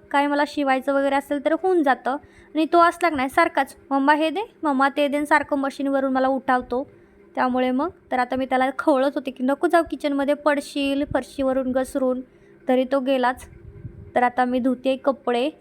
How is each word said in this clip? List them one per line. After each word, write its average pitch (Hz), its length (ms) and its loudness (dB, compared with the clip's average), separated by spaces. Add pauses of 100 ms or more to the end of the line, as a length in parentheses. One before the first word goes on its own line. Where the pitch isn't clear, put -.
(100)
काय 285 160 2
मला 285 200 0
शिवायचं 269 460 -2
वगैरे 277 220 2
असेल 285 300 -2
तर 302 80 0
होऊन 349 300 2
जातं. 247 280 0 (440)
आणि 311 180 0
तो 339 60 6
असला 339 300 4
की 311 80 -2
नाही 262 120 0
सारखाच, 320 480 0 (140)
"मम्मा 277 240 2
हे 311 160 2
दे, 311 100 -4 (220)
मम्मा 277 260 2
ते 285 200 0
दे," 269 80 -2
आणि 294 100 -2
सारखं 294 320 0
मशीनवरून 269 540 -2
मला 262 160 2
उठावतो. 254 600 -2 (440)
त्यामुळे 254 360 0
मग 277 180 -2 (240)
तर 254 60 0
आता 247 180 -2
मी 262 100 -2
त्याला 262 320 0
खवळत 277 360 2
होते 294 160 -6
की, 254 140 -6
"नको 285 220 0
जाऊ 330 240 4
किचनमध्ये, 285 440 -2
पडशील 285 680 -2 (100)
फरशीवरून 262 580 -2
घसरून." 262 480 -2 (480)
तरी 254 160 2
तो 269 160 0
गेलाच. 262 480 0 (680)
तर - 80 0
आता 247 220 2
मी 247 140 0
धुते 254 380 0
कपडे. 262 540 -2 (100)